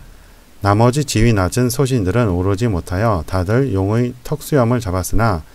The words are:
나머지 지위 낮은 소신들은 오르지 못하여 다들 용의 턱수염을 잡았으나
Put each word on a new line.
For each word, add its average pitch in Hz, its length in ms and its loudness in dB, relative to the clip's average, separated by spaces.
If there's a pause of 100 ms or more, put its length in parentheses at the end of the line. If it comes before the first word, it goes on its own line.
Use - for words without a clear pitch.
(600)
나머지 117 420 2
지위 117 300 2
낮은 104 360 0
소신들은 120 600 0
오르지 95 380 0
못하여 92 600 -2
다들 104 460 0
용의 107 400 0 (100)
턱수염을 127 560 0
잡았으나 92 640 0 (120)